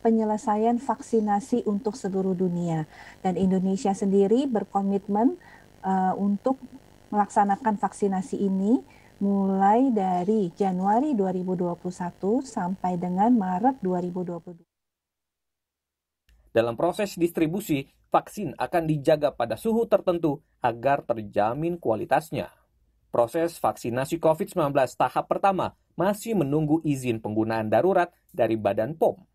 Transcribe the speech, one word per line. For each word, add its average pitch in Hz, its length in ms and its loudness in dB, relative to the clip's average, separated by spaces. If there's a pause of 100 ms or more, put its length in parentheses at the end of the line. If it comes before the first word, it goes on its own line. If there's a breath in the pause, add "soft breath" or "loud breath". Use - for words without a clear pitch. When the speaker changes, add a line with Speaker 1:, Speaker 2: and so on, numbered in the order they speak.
Speaker 1:
penyelesaian 220 800 0
vaksinasi 214 880 -2
untuk 202 240 -2
seluruh 190 400 -2
dunia. 175 560 -2 (320 loud breath)
Dan 185 160 -2
Indonesia 190 560 2
sendiri 202 560 2
berkomitmen, 202 880 0 (480 loud breath)
eh, 185 320 0
untuk 202 400 0 (560)
melaksanakan 202 640 2
vaksinasi 190 640 -2
ini 196 400 2 (400 soft breath)
mulai 202 720 4
dari 190 640 0
Januari 202 560 2
dua 196 160 0
ribu 185 240 -2
dua 175 240 -2
puluh 180 160 -8
satu 190 480 -2
sampai 185 560 -4
dengan 180 320 2
Maret 220 480 2
dua 180 240 -2
ribu 180 240 -6
dua 175 160 -10
puluh 175 160 -20
dua. 175 120 -20 (1800)
Speaker 2:
Dalam 117 240 2
proses 180 400 -2
distribusi, 160 720 -2 (260 soft breath)
vaksin 175 480 -2
akan 165 300 -2
dijaga 147 420 2
pada 113 240 -4
suhu 226 320 -2
tertentu 170 560 0 (180)
agar 123 400 0
terjamin 113 800 -2
kualitasnya. 113 720 -2 (560)
Proses 165 480 0
vaksinasi 131 640 -4
covid 160 320 0
sembilan 143 220 0
belas 135 180 2
tahap 143 380 -2
pertama 190 420 0 (240)
masih 208 400 -2
menunggu 151 480 0
izin 127 320 0
penggunaan 110 540 -2
darurat 175 420 2 (160)
dari 113 240 0
Badan 110 400 0
pom. 165 240 0 (180)